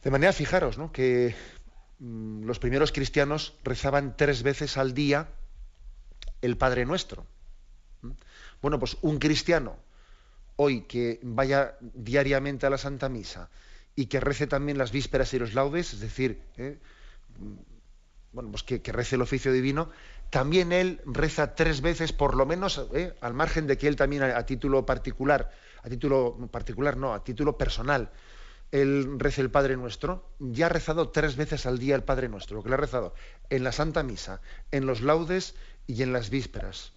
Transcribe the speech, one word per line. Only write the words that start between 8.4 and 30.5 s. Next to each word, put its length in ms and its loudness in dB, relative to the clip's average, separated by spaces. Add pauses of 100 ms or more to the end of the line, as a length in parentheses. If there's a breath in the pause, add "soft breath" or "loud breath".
Bueno, 160 2
pues 240 -2
un 160 2
cristiano 580 2 (800 soft breath)
hoy 260 4
que 400 -2
vaya 580 2
diariamente 840 0
a 40 6
la 80 2
Santa 300 -4
Misa 420 -8 (440 soft breath)
y 120 0
que 140 0
rece 260 0
también 320 0
las 140 0
vísperas 420 0
y 40 2
los 160 -4
laudes, 400 0
es 60 -10
decir, 420 -2 (140)
¿eh? 220 -10 (600 soft breath)
Mm, 160 -12 (800)
bueno, 180 -12
pues 120 -10
que, 200 -4
que 100 -8
rece 240 -2
el 60 4
oficio 280 0
divino, 400 2 (380 loud breath)
también 440 2
él 340 2
reza 480 0
tres 260 2
veces, 320 0
por 240 2
lo 80 6
menos, 480 -2
¿eh? 300 -2
al 100 -4
margen 340 2
de 120 4
que 100 2
él 80 2
también 260 4
a, 140 2
a 80 0
título 400 2
particular, 680 2 (320 loud breath)
a 60 -12
título 480 2 (140)
particular 480 -2
no, 160 -2
a 100 -8
título 320 0
personal, 540 0 (640 loud breath)
él 460 2
reza 220 2
el 100 2
Padre 280 4
Nuestro, 500 -6 (100)
ya 280 0